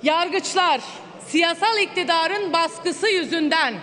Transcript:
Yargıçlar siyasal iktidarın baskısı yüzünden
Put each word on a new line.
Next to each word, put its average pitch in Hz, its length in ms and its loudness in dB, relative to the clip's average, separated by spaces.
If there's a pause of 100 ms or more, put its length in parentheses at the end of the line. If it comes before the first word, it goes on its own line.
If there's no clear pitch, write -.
Yargıçlar 339 760 2 (460)
siyasal 339 500 2
iktidarın 349 760 0
baskısı 330 560 0
yüzünden 320 720 0